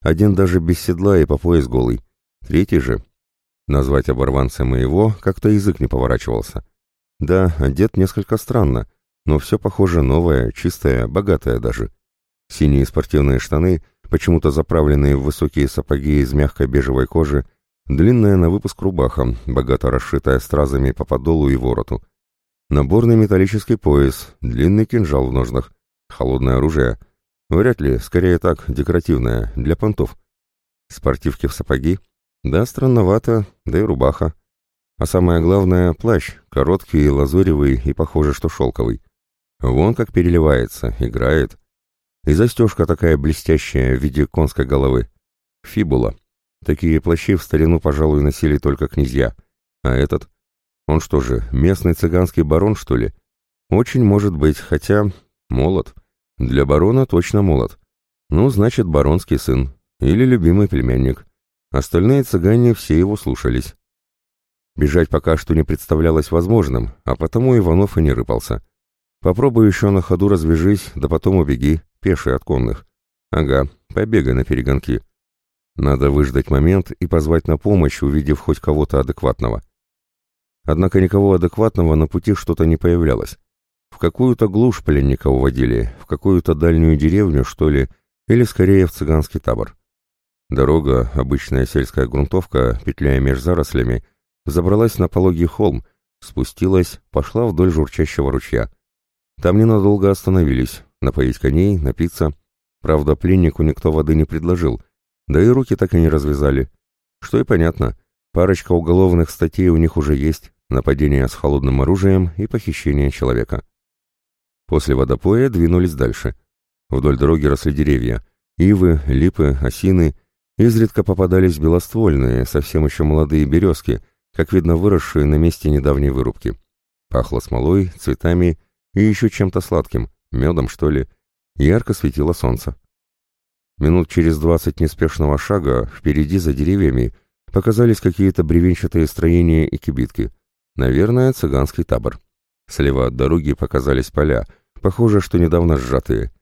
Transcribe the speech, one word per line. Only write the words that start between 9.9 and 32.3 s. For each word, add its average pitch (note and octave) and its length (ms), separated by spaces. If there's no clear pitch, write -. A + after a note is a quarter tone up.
новое, C#2 500
чистое, B1+ 560
богатое D#2 520
даже. A1+ 320
Синие C#2+ 360
спортивные C#2 540
штаны, E2 420
почему-то D#2+ 420
заправленные D2 640
в C2+ 80
высокие C#2+ 440
сапоги D2 520
из C2 140
мягкой C#2+ 340
бежевой C2 400
кожи, C#2+ 380
длинная G2+ 500
на F2 140
выпуск - 320
рубаха, C2 540
богато B1+ 460
расшитая C2 480
стразами C2+ 520
по C2 140
подолу C#2+ 440
и C2+ 60
вороту. A#1+ 480
Наборный G2 460
металлический G2+ 600
пояс, C#2+ 680
длинный D#2+ 440
кинжал C#2+ 420
в B1+ 60
ножнах, B1+ 380
холодное B1+ 480
оружие. C2+ 420
Вряд G#2+ 320
ли, C2+ 160
скорее F2 420
так, E2+ 280
декоративное, B1+ 880
для C2+ 200
понтов. - 420
Спортивки - 600
в - 60
сапоги. C#2 460